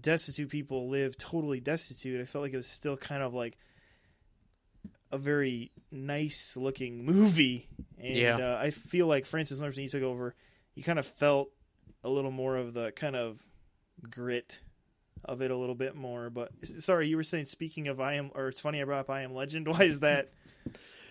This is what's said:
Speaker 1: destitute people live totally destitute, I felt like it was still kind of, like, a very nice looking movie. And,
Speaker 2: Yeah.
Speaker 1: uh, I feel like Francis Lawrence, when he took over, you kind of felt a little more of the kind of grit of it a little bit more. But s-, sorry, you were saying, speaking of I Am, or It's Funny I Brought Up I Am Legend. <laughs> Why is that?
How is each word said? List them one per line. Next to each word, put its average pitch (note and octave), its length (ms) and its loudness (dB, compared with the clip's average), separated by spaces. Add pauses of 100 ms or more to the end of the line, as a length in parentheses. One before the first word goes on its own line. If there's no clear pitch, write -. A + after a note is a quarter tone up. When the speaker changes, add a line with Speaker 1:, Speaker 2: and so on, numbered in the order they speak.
Speaker 1:
destitute D3+ 480 2
people C3 400 -4
live C3+ 300 0
totally D3+ 420 -2
destitute, C3 600 -2
I B2 40 -6
felt C#3+ 180 -6
like C#3+ 100 -4
it C3 40 -2
was B2 100 -4
still C#3+ 300 -2
kind C#3 260 -4
of, B2 120 -2
like, A#2+ 240 -4 (1500)
a C#3 60 -2
very C#3 520 0 (220)
nice C#3+ 640 -2
looking B2+ 480 -4
movie. D#3+ 640 6 (300)
And, B2 180 -2
Speaker 2:
Yeah. A#2+ 220 6
Speaker 1:
uh, B2 220 0
I C#3+ 100 0
feel F3 360 2
like C#3+ 200 4
Francis D3 340 -2
Lawrence, C#3+ 160 -4
when C#3 80 -6
he C3 40 -6
took C3+ 140 -2
over, B2 320 -2 (400)
you C#3+ 80 -12
kind E3 160 0
of C#3+ 80 -2
felt C#3 440 4 (520)
a A#2 60 -6
little C3+ 220 0
more C3 260 -2
of A#2+ 180 -4
the A#2 180 -4
kind C#3+ 240 -4
of A#2 280 -4 (640)
grit A#2+ 500 -4 (640)
of B2 180 -6
it C3 80 2
a B2+ 60 0
little B2+ 180 -2
bit C3 200 -4
more. A#2+ 360 -8
But A#2+ 200 -6 (120)
s-, - 220 -6
sorry, E3+ 240 6
you D#3 80 2
were D#3+ 60 2
saying, D#3 220 -2
speaking D#3 440 -6
of C3+ 120 -2
I C3+ 140 0
Am, C#3+ 200 -2
or C3+ 140 -2
It's C3 120 -6
Funny D3+ 200 -2
I C#3+ 40 -2
Brought C#3 160 0
Up C3 100 -4
I C3+ 120 -4
Am C3 120 -8
Legend. D3+ 340 -4
<laughs> - 0 -
Why E3 140 6
is D3+ 180 6
that? C#3+ 300 4 (800)